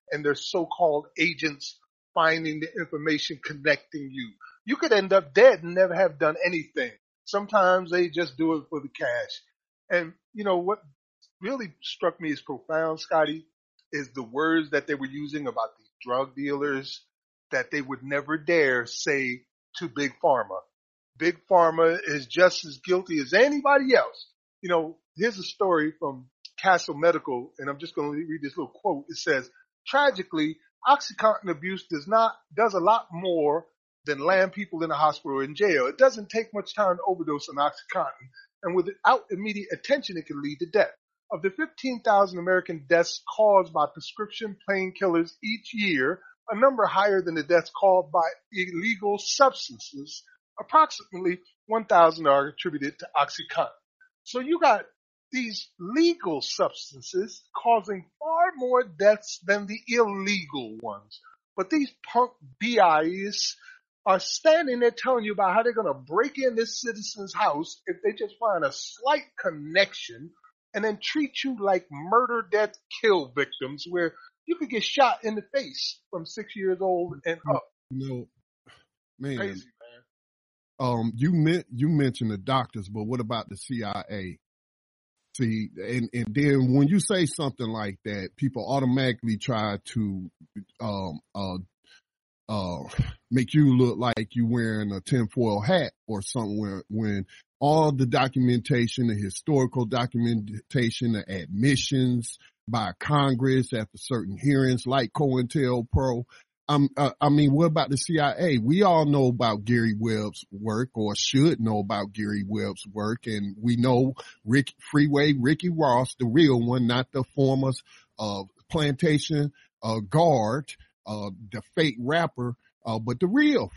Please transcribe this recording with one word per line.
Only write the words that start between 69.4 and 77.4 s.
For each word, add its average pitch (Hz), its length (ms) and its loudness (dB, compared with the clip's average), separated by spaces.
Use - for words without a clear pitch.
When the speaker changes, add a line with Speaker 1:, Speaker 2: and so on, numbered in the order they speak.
Speaker 1:
and 202 80 -4
then 214 200 -2
treat - 420 -4
you 262 160 -6
like 190 320 0
murder, 220 580 0
death, 208 280 0
kill 170 340 2
victims 143 540 -6
where 175 240 -2
you 339 100 -4
could 277 140 -6
get 220 140 -4
shot 233 420 2
in 214 100 -4
the 208 80 -6
face 214 460 -6
from 165 160 -10
six - 300 -14
years 190 240 -2
old 180 360 -2
and 165 140 -4